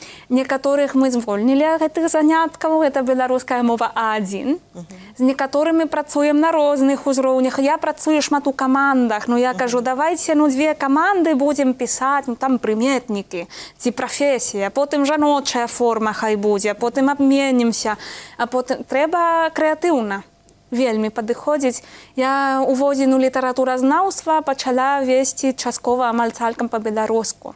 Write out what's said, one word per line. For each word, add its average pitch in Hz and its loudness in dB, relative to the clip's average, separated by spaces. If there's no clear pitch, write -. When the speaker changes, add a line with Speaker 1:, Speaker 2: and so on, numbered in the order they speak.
Speaker 1:
Некаторых 269 0
мы 262 4
звольнілі 240 0
ад 320 2
гэтых 320 0
заняткаў, 320 2
гэта 277 0
беларуская 254 0
мова 233 0
А 220 0
адзін. 202 -4
Speaker 2:
Мгм. 170 -16
Speaker 1:
З 247 -8
некаторымі 285 2
працуем 294 0
на 320 4
розных 285 2
узроўнях. 262 2
Я 285 2
працую 302 0
шмат 285 0
у 277 2
камандах, 262 0
ну, 240 2
я 247 2
кажу: 247 -2
Speaker 2:
Мгм. 240 -2
Speaker 1:
"Давайце, 311 0
ну, 294 4
дзве 302 0
каманды 320 2
будзем 277 2
пісаць, 269 -2
ну, 240 -6
там, 262 0
прыметнікі, 214 -2
ці 247 -2
прафесія, 240 -2
потым 285 0
жаночая 277 0
форма 220 0
хай 214 -2
будзе, 208 0
а 202 -6
потым 240 0
абменімся, 269 2
а 254 -2
потым". 254 -4
Трэба 330 0
крэатыўна 311 0
вельмі 226 0
падыходзіць. 240 -2
Я 269 0
ў 277 2
Водзіну 269 2
літаратуразнаўства 262 0
пачала 269 0
весці 262 0
часткова, 247 -2
амаль 233 0
цалкам 233 -4
па-беларуску. 220 -4